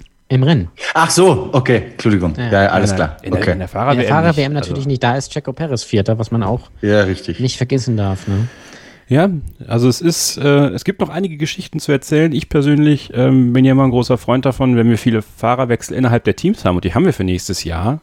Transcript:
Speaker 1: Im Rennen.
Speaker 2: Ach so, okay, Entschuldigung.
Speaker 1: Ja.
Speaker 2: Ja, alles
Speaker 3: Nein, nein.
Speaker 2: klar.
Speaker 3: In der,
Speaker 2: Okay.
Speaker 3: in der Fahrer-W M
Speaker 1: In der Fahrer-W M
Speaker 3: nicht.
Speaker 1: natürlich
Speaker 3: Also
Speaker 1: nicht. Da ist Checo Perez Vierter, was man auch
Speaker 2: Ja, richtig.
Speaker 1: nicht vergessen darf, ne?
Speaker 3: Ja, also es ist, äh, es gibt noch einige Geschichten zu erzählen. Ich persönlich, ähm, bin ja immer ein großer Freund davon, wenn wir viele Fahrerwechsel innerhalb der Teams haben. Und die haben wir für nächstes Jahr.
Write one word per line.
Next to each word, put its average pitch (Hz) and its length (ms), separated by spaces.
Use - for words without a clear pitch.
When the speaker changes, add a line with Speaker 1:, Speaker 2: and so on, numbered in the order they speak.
Speaker 1:
Im 131 140
Rennen. 131 260
Speaker 2:
Ach 160 160
so, 170 420
okay, 127 400
Entschuldigung. 90 460
Speaker 1:
Ja. 104 260
Speaker 2:
Ja, 101 60
alles 101 220
Speaker 3:
Nein, 92 80
nein. 80 100
Speaker 2:
klar. - 140
Speaker 3:
In - 100
der, - 80
Speaker 2:
Okay. - 100
Speaker 3:
in 92 80
der 90 80
Fahrer-W 120 280
M 123 40
Speaker 1:
In 123 60
der 110 100
Fahrer-W 160 280
M 139 100
Speaker 3:
nicht. 143 80
Speaker 1:
natürlich - 180
Speaker 3:
Also 139 100
Speaker 1:
nicht. 131 140
Da 123 140
ist - 160
Checo 147 180
Perez 143 320
Vierter, 110 360
was 110 120
man 117 120
auch 110 260
Speaker 2:
Ja, 104 200
richtig. 92 400
Speaker 1:
nicht 127 160
vergessen 123 400
darf, 98 320
ne? 101 180
Speaker 3:
Ja, 156 200
also 117 180
es 127 140
ist, - 360
äh, 143 300
es 107 160
gibt - 160
noch 180 80
einige 170 300
Geschichten 156 420
zu 147 140
erzählen. 151 400
Ich - 160
persönlich, 147 640
ähm, 131 400
bin 131 100
ja 131 80
immer 135 140
ein 131 60
großer 123 260
Freund 123 280
davon, 131 300
wenn 117 140
wir 113 80
viele 110 240
Fahrerwechsel 120 760
innerhalb 120 300
der 101 100
Teams - 300
haben. 90 100
Und 90 80
die 90 100
haben 143 120
wir 180 80
für - 100
nächstes 90 400
Jahr. 90 400